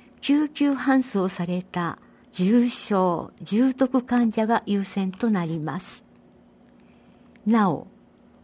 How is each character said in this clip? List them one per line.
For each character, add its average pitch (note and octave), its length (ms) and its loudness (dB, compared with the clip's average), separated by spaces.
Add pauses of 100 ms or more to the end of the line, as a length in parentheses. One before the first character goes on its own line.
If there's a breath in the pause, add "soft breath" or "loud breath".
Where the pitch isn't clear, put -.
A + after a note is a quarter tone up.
(200 soft breath)
救 D4 280 2
急 C#4+ 240 0
搬 C4 300 2
送 G3 260 -2
さ F3+ 180 -6
れ F3+ 160 -4
た F3 360 -6 (340 soft breath)
重 A#3 360 4
症、 F#3 640 0 (120)
重 A3 280 2
篤 C4 320 0
患 A#3+ 300 0
者 A3 160 -2
が A#3 180 0
優 G3+ 160 0
先 F#3+ 300 -4
と A3+ 180 -2
な F3+ 160 0
り D#3+ 140 -4
ま D#3 180 -6
す。 - 260 -16 (1400 soft breath)
な G#3 240 4
お、 - 160 -4 (580)